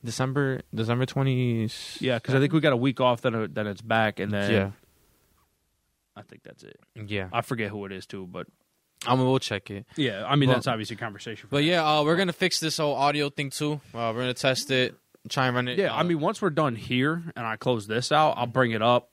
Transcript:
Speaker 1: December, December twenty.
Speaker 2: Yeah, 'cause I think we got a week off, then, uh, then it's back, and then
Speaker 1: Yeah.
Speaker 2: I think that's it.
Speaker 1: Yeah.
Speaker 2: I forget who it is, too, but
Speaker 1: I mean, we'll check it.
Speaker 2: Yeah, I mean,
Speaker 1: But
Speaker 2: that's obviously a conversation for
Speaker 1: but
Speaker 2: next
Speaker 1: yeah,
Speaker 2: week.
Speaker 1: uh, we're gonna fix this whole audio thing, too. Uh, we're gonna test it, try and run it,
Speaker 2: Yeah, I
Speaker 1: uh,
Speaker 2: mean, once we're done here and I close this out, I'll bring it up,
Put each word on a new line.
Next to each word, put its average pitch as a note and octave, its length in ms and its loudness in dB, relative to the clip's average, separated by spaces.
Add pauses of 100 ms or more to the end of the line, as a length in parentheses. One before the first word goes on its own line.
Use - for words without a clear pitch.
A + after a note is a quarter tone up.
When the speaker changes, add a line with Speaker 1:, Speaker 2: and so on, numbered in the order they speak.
Speaker 1:
December, C3 580 -2 (120)
December A#2+ 320 0
twenty. B2 640 0 (320)
Speaker 2:
Yeah, B2 200 2
'cause C3 140 -2
I C3+ 40 6
think C#3 140 4
we D#3+ 80 4
got C#3+ 120 4
a B2 40 2
week B2+ 240 0
off, B2 200 4
then, A#2+ 140 0
uh, A2 160 -2
then G#2+ 160 -4
it's G2+ 160 -8
back, A2 380 2
and G#2 120 -2
then G2+ 180 0
Speaker 1:
Yeah. G2+ 200 2 (1500)
Speaker 2:
I G#2 60 -18
think - 220 -20
that's - 180 -20
it. - 160 -20 (160)
Speaker 1:
Yeah. G2+ 380 -6
Speaker 2:
I A#2 100 0
forget A2+ 280 -4
who G2+ 160 -8
it G2 60 -12
is, F#2+ 140 -14
too, F#2+ 200 -12
but F2+ 200 -10 (600)
Speaker 1:
I B2 100 4
mean, C3 100 2
we'll C3 140 4
check - 300 -6
it. G2+ 160 -10 (100)
Speaker 2:
Yeah, A2 300 -4
I C#3 100 2
mean, C#3 120 4
Speaker 1:
But B2+ 60 6
Speaker 2:
that's A#2 140 -2
obviously A2 260 -4
a G2 40 -16
conversation G#2+ 500 -12
for C3+ 80 -2
Speaker 1:
but - 20 -
Speaker 2:
next D3 100 2
Speaker 1:
yeah, F3 140 2
Speaker 2:
week. D3+ 180 4
Speaker 1:
uh, D3 40 2
we're D#3+ 120 4
gonna F3+ 160 2
fix - 280 0
this D#3 180 -2
whole D3 160 0
audio C#3+ 340 2
thing, C#3 220 -6
too. D3 300 -4 (120)
Uh, A#2 220 -2
we're A#2+ 60 -4
gonna B2+ 140 -2
test C3 360 0
it, B2+ 240 2 (340)
try C3 200 0
and B2 80 2
run B2 120 0
it, B2 100 -2
Speaker 2:
Yeah, E3+ 140 0
I B2+ 80 -2
Speaker 1:
uh, E3 40 4
Speaker 2:
mean, E3+ 160 0
once G3 200 -2
we're F#3+ 100 0
done C#3+ 260 0
here C#3+ 480 0 (100)
and A#2+ 100 -6
I A2 120 -4
close A#2 320 0
this A#2 240 0
out, D3+ 260 4
I'll B2 80 0
bring B2 240 2
it A2 120 0
up, A#2+ 300 4